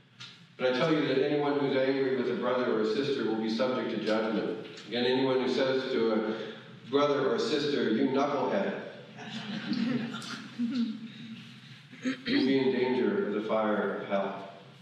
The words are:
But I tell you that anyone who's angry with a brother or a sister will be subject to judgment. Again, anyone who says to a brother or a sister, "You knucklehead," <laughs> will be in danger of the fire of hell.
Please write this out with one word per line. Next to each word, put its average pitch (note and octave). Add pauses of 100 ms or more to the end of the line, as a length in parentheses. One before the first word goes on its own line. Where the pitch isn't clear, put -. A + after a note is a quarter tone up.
(600)
But B2+
I -
tell D#3
you C#3+
that C3+
anyone C#3+
who's C3+
angry C3+
with A#2+
a A2+
brother B2
or G#2+
a G#2+
sister C3
will A2
be A2+
subject A2+
to -
judgment. A2 (280)
Again, B2
anyone C3
who A#2
says C3
to A2+
a -
brother C#3
or -
a A2+
sister, C#3+
"You C3+
knucklehead," C3 (1900)
<laughs> -
will C#3+
be C3+
in B2+
danger A2
of G#2
the G#2
fire G#2
of -
hell. G2 (320)